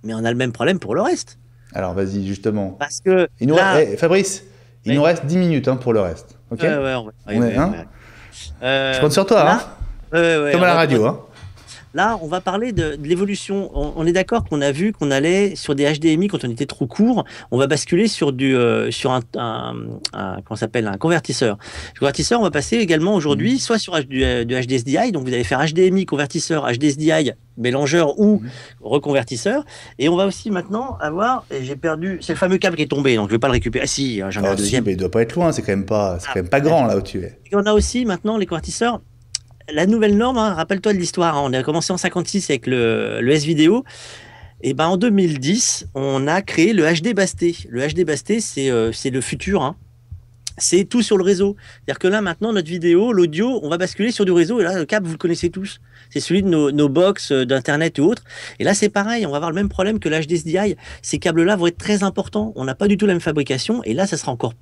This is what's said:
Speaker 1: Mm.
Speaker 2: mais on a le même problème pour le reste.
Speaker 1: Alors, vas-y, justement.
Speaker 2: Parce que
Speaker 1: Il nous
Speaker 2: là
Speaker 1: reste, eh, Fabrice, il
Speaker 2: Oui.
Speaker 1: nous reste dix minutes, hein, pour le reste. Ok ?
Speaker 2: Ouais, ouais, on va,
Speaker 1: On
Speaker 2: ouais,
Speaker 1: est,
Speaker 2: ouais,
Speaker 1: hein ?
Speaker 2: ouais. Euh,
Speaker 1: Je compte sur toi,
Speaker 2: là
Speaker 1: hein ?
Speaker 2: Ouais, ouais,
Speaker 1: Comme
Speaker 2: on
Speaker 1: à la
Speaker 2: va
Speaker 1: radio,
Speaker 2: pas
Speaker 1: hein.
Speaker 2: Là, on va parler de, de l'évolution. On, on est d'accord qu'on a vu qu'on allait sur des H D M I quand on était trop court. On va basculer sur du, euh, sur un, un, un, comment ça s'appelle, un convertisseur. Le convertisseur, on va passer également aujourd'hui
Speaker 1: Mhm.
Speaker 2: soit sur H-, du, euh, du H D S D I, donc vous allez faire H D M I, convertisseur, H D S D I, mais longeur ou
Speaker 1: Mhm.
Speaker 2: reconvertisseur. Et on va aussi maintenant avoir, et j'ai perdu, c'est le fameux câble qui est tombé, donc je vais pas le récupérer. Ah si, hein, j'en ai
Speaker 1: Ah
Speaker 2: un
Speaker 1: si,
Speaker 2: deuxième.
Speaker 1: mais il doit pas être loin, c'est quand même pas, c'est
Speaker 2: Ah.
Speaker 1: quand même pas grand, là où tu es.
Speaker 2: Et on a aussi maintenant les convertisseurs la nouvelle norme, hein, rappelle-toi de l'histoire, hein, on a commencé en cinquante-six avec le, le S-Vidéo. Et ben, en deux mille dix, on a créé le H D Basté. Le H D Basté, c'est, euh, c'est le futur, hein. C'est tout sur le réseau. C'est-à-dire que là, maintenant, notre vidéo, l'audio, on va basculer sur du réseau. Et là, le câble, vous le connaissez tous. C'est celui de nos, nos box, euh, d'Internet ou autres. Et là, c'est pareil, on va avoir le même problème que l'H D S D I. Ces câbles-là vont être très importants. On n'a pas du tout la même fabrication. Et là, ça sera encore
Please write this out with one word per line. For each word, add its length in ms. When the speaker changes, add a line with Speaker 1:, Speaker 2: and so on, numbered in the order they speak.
Speaker 1:
Mm. 40
Speaker 2:
mais 60
on 100
a 60
le 60
même 160
problème 260
pour 160
le 80
reste. 360
Speaker 1:
Alors, 200
vas-y, 320
justement. 520
Speaker 2:
Parce 220
que 280
Speaker 1:
Il 80
nous 80
Speaker 2:
là 180
Speaker 1:
reste, 200
eh, 20
Fabrice, 480
il 80
Speaker 2:
Oui. 40
Speaker 1:
nous 60
reste 240
dix 120
minutes, 300
hein, 80
pour 160
le 80
reste. 360
Ok ? 120
Speaker 2:
Ouais, 60
ouais, 260
on 120
va, 60
Speaker 1:
On 40
Speaker 2:
ouais, 60
Speaker 1:
est, 40
Speaker 2:
ouais, 160
Speaker 1:
hein ? 160
Speaker 2:
ouais. 120
Euh, 320
Speaker 1:
Je 60
compte 120
sur 140
toi, 180
Speaker 2:
là 100
Speaker 1:
hein ? 80
Speaker 2:
Ouais, 320
ouais, 80
Speaker 1:
Comme 80
Speaker 2:
on 40
Speaker 1:
à 40
la 60
Speaker 2:
va 60
Speaker 1:
radio, 220
Speaker 2:
pas 60
Speaker 1:
hein. 120
Speaker 2:
Là, 280
on 40
va 140
parler 320
de, 240
de 120
l'évolution. 680
On, 220
on 100
est 60
d'accord 320
qu'on 180
a 100
vu 200
qu'on 180
allait 460
sur 180
des 100
H 160
D 120
M 100
I 60
quand 160
on 60
était 160
trop 200
court. 380
On 80
va 80
basculer 420
sur 240
du, 240
euh, 340
sur 220
un, 80
un, 380
un, 320
comment 120
ça 40
s'appelle, 260
un 100
convertisseur. 600
Le 40
convertisseur, 420
on 40
va 60
passer 260
également 380
aujourd'hui 400
Speaker 1:
Mhm. 40
Speaker 2:
soit 200
sur 160
H-, 120
du, 180
euh, 200
du 100
H 120
D 100
S 80
D 80
I, 200
donc 140
vous 80
allez 100
faire 160
H 140
D 120
M 120
I, 80
convertisseur, 600
H 120
D 100
S 80
D 100
I, 260
mais 120
longeur 480
ou 220
Speaker 1:
Mhm. 80
Speaker 2:
reconvertisseur. 840
Et 100
on 80
va 100
aussi 240
maintenant 500
avoir, 500
et 140
j'ai 120
perdu, 440
c'est 120
le 60
fameux 200
câble 180
qui 60
est 80
tombé, 260
donc 120
je 60
vais 40
pas 100
le 40
récupérer. 320
Ah 20
si, 360
hein, 80
j'en 120
ai 40
Speaker 1:
Ah 60
Speaker 2:
un 40
Speaker 1:
si, 60
Speaker 2:
deuxième. 220
Speaker 1:
mais 80
il 40
doit 140
pas 120
être 120
loin, 180
c'est 100
quand 100
même 140
pas, 320
c'est 100
Speaker 2:
Ah. 60
Speaker 1:
quand 60
même 80
pas 120
grand, 260
là 100
où 60
tu 180
es. 180
Speaker 2:
Et 60
on 100
a 60
aussi 320
maintenant 340
les 80
convertisseurs 540
la 160
nouvelle 300
norme, 220
hein, 160
rappelle-toi 380
de 60
l'histoire, 380
hein, 80
on 80
a 100
commencé 300
en 40
cinquante-six 540
avec 160
le, 540
le 120
S-Vidéo. 520
Et 120
ben, 120
en 100
deux 140
mille 280
dix, 560
on 320
a 160
créé 300
le 120
H 180
D 120
Basté. 420
Le 120
H 140
D 100
Basté, 360
c'est, 300
euh, 220
c'est 180
le 100
futur, 420
hein. 140
C'est 260
tout 160
sur 160
le 80
réseau. 340
C'est-à-dire 400
que 100
là, 120
maintenant, 320
notre 160
vidéo, 440
l'audio, 500
on 80
va 80
basculer 340
sur 140
du 60
réseau. 280
Et 40
là, 140
le 60
câble, 220
vous 60
le 60
connaissez 300
tous. 320
C'est 100
celui 220
de 60
nos, 220
nos 200
box, 420
euh, 140
d'Internet 520
ou 60
autres. 180
Et 60
là, 100
c'est 160
pareil, 340
on 60
va 60
avoir 140
le 60
même 140
problème 280
que 120
l'H 160
D 80
S 100
D 80
I. 240
Ces 180
câbles-là 380
vont 120
être 100
très 240
importants. 520
On 100
n'a 100
pas 120
du 120
tout 80
la 80
même 60
fabrication. 640
Et 100
là, 120
ça 120
sera 120
encore 320